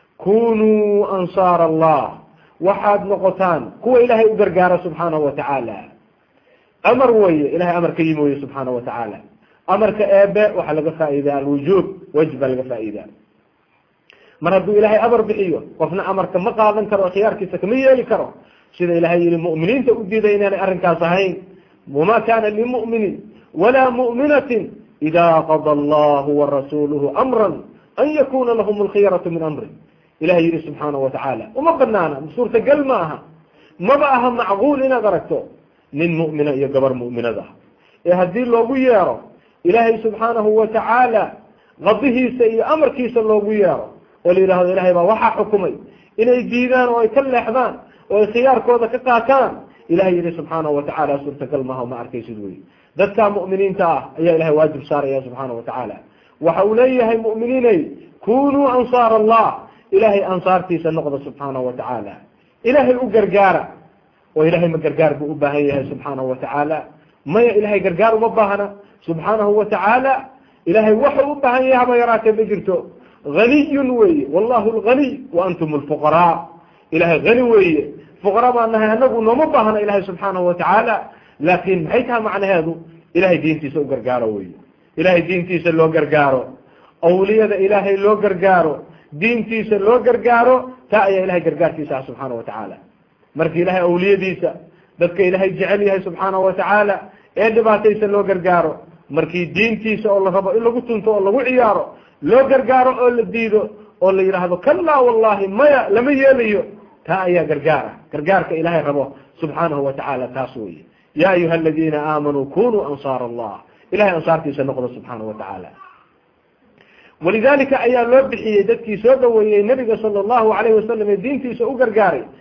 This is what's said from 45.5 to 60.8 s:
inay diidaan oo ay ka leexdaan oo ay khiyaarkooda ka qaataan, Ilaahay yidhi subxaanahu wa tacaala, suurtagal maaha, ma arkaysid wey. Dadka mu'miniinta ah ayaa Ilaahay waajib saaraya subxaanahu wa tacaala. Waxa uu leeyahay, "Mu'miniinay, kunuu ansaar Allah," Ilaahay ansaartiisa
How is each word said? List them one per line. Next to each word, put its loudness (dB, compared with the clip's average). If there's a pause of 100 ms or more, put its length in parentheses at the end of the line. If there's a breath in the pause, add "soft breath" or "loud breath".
inay 2
diidaan 0
oo 0
ay 2
ka 0
leexdaan -2 (360 soft breath)
oo 0
ay 2
khiyaarkooda 2
ka -6
qaataan, 0 (360 soft breath)
Ilaahay 2
yidhi -4
subxaanahu -4
wa -2
tacaala, -4
suurtagal -6
maaha, -8
ma -10
arkaysid -12
wey. -14 (400 soft breath)
Dadka 0
mu'miniinta -2
ah 0 (160)
ayaa 2
Ilaahay 0
waajib 0
saaraya -2
subxaanahu -10
wa -12
tacaala. -10 (440 soft breath)
Waxa 2
uu 2
leeyahay, 2
"Mu'miniinay, 0 (440 loud breath)
kunuu 2
ansaar 2
Allah," 4 (420 loud breath)
Ilaahay 2
ansaartiisa -2